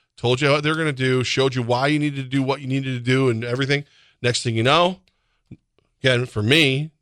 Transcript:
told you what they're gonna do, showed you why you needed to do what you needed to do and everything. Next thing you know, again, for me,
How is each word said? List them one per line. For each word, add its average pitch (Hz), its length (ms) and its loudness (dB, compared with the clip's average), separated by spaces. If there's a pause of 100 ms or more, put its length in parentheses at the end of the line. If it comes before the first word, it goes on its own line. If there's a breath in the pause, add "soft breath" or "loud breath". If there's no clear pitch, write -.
(160)
told 127 260 0
you 143 100 4
what 147 120 2
they're 156 120 0
gonna 156 180 -2
do, 127 300 0
showed 131 320 0
you 127 80 -2
why 120 240 0
you 151 100 2
needed 143 260 -4
to 127 60 -14
do 135 140 0
what 135 180 -2
you 135 60 -10
needed 135 260 -4
to 123 60 -6
do 127 300 2
and 113 140 -2
everything. 135 400 -2 (380 soft breath)
Next 123 220 -2
thing 117 120 -2
you 113 80 2
know, 175 360 2 (1040)
again, 127 240 2
for 107 160 -4
me, 139 480 2 (100)